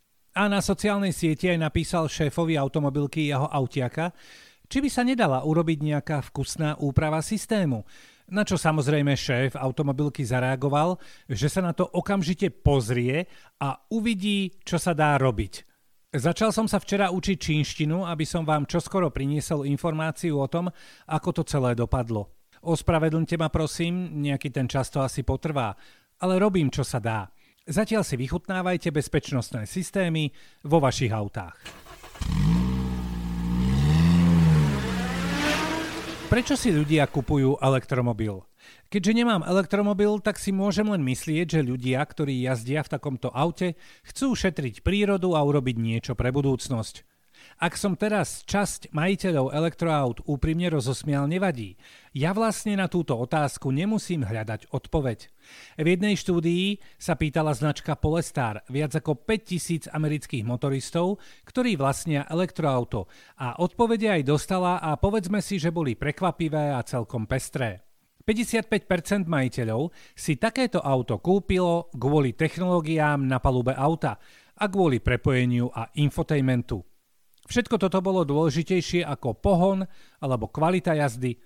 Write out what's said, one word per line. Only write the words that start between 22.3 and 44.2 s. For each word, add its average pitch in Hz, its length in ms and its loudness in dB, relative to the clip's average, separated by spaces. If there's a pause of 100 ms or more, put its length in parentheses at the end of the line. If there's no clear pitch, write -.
Ospravedlňte 160 720 2
ma, 160 160 0
prosím, 170 640 -2
nejaký 143 320 -2
ten 131 160 0
čas 131 240 -2
to 135 160 0
asi - 160 -4
potrvá, 135 560 -2 (400)
ale 185 240 2
robím, 185 320 2
čo 151 80 -2
sa 131 160 -4
dá. 110 320 -4 (320)
Zatiaľ 208 400 0
si 147 160 -4
vychutnávajte 175 720 -2
bezpečnostné 135 800 -2
systémy 165 640 -2 (320)
vo 156 160 4
vašich 123 320 2
autách. 101 480 -8 (4000)
Prečo - 280 2
si 208 160 2
ľudia 151 360 4
kupujú 139 520 2
elektromobil? 120 840 0 (400)
Keďže 208 320 0
nemám 233 320 2
elektromobil, 202 720 2
tak 214 160 -2
si - 160 -2
môžem 202 320 2
len 202 160 0
myslieť, 156 560 0
že 147 80 2
ľudia, 127 400 0
ktorí 135 400 -2
jazdia 131 400 -2
v - 60 -16
takomto 131 420 -4
aute, 165 400 0 (320)
chcú 262 320 -2